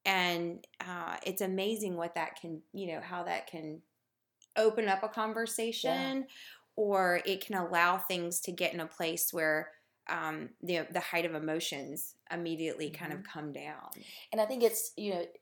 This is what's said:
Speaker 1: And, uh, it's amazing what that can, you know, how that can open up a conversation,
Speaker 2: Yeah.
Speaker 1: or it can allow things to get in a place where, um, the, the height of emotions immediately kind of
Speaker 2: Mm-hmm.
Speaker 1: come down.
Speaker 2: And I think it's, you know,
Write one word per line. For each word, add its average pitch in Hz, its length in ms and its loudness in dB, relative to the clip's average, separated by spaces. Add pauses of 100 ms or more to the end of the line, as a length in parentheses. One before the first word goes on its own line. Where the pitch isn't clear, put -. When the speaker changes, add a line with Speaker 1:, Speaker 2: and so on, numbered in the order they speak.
Speaker 1:
And, 175 600 2 (140)
uh, 180 440 -4
it's 190 160 -2
amazing 196 540 0
what 170 200 -4
that - 240 -4
can, 160 220 -8 (120)
you 190 200 -6
know, 156 80 -6
how 175 220 -6
that 175 240 -2
can 156 340 -10 (760)
open 220 320 4
up 190 160 4
a 214 60 0
conversation, 226 1120 0
Speaker 2:
Yeah. 262 40 0 (520)
Speaker 1:
or 190 500 6
it 190 200 0
can 208 100 -2
allow 175 420 6
things 175 440 -2
to 185 100 -4
get 175 220 0
in 175 60 -4
a 160 80 -4
place 170 460 0
where, 156 380 2 (380)
um, 156 400 -2 (140)
the, 170 260 0
the 175 100 -2
height 175 260 0
of 165 100 -2
emotions 156 800 -4 (160)
immediately 160 580 -2
kind 156 240 -8
of 147 60 -8
Speaker 2:
Mm-hmm. - 200 -14
Speaker 1:
come 147 140 -6
down. 147 380 -12 (400)
Speaker 2:
And 214 100 4
I 214 40 4
think 240 180 2
it's, - 340 4
you 208 160 -2
know, 170 120 -2 (160)